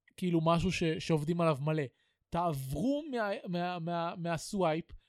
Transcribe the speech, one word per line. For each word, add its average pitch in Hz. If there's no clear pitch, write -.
כאילו, 170
משהו 170
ש-, -
שעובדים 165
עליו 160
מלא. 156
תעברו 170
מה-, 214
מה-, 175
מה-, 170
מהסווייפ 170